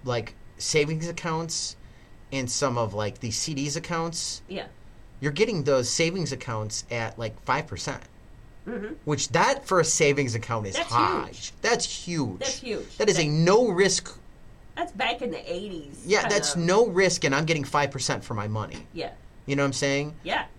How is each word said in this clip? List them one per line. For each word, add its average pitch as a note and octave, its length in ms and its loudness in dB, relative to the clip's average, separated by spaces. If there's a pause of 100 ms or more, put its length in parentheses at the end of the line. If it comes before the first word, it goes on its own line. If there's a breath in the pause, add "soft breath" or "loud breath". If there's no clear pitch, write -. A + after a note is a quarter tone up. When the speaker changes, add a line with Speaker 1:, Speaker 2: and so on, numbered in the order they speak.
Speaker 1:
like, A#2+ 300 -2 (240)
savings D#3 500 0
accounts E3 680 -4 (560 loud breath)
and C3 180 -2
some B2 280 0
of, G#2 160 0
like, G#2 260 -2
the A#2 100 -4
C D#3 240 -4
Ds C#3+ 220 -2
accounts. E3 720 -4
Speaker 2:
Yeah. F#3 180 -8 (540)
Speaker 1:
You're C#3+ 120 -2
getting G3 320 2
those C3 240 4
savings E3 440 0
accounts A2 580 -6
at, A#2 280 -4
like, A2 260 -8
five D3 220 -2
percent. - 360 -8 (640)
Speaker 2:
Mm-hmm. A3 280 -8 (100)
Speaker 1:
Which, D3 260 -2
that B3 360 2
for F3+ 140 4
a D#3+ 40 6
savings C#3+ 500 4
account A2+ 320 -2
is F#2+ 100 -6
Speaker 2:
That's E4 140 -2
Speaker 1:
high. F2+ 360 2
Speaker 2:
huge. - 260 -12 (100)
Speaker 1:
That's A3 220 2
huge. C3+ 540 -4
Speaker 2:
That's - 200 -6
huge. - 380 -8
Speaker 1:
That G#3+ 120 4
is E3+ 100 6
a D#3+ 100 4
Speaker 2:
That - 20 2
Speaker 1:
no F#3 380 6
risk. F#3+ 480 2 (600)
Speaker 2:
That's E4+ 160 -4
back - 280 -2
in A#3+ 100 -4
the D#3 220 -8
eighties, F3 540 -8
Speaker 1:
Yeah, G3 160 4
Speaker 2:
kind - 100 0
Speaker 1:
that's - 220 2
Speaker 2:
of. E3+ 80 0
Speaker 1:
no F#3+ 240 6
risk, F3+ 380 4
and C#3 100 4
I'm D3+ 100 2
getting D#3 200 0
five C#3+ 260 0
percent C3+ 340 -2
for B2 100 -6
my G#2 140 -4
money. G#2+ 460 -6
Speaker 2:
Yeah. E3 160 -8 (360)
Speaker 1:
You C#3 100 0
know C#3 80 2
what - 40 2
I'm C3+ 60 0
saying? C#3+ 480 0
Speaker 2:
Yeah. B3+ 240 -2 (120)